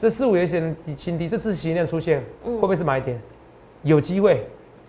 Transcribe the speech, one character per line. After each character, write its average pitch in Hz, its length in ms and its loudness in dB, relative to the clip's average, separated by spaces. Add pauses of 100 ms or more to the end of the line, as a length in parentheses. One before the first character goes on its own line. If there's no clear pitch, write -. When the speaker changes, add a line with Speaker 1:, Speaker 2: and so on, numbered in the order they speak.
Speaker 1:
这 220 100 4
四 262 160 0
五 214 100 4
月 175 100 4
新， 160 300 -2 (200)
新 170 220 -6
低， 165 100 -4
这 220 100 -2
次 220 160 -4
新 160 200 -4
量 170 120 0
出 165 120 -4
现， 151 240 0 (220)
Speaker 2:
嗯。 240 100 -4
Speaker 1:
会 220 60 -4
不 196 80 4
会 190 80 2
是 170 80 -4
买 135 160 0
点？ 123 180 -6 (640)
有 147 180 4
机 185 200 -2
会。 165 260 4 (420)